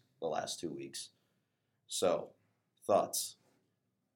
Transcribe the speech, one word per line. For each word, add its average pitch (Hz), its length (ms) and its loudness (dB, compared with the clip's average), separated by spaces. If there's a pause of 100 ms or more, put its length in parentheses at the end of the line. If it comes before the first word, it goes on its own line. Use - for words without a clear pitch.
(200)
the 82 80 -4
last - 320 -2
two 85 100 -6
weeks. 69 400 -10 (800)
So, - 420 0 (580)
thoughts? - 480 4 (800)